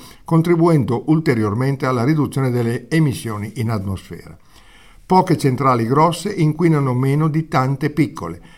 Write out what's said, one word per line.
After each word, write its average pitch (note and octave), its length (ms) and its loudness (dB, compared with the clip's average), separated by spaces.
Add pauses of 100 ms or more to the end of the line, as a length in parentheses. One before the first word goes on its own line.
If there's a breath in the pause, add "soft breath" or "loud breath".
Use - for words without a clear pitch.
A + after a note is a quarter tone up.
(240 loud breath)
contribuendo E3 840 2
ulteriormente C3 760 0
alla B2+ 180 0
riduzione C3+ 480 0
delle A#2+ 380 -4
emissioni A#2 680 -2
in A#2 140 -2
atmosfera. F#2+ 680 -8 (680 soft breath)
Poche F3+ 300 4
centrali B2+ 480 0
grosse D#3+ 480 0
inquinano D3+ 640 2
meno C#3 340 0
di D#3+ 180 -2
tante C#3 440 -2
piccole, F#2+ 500 -4 (180 loud breath)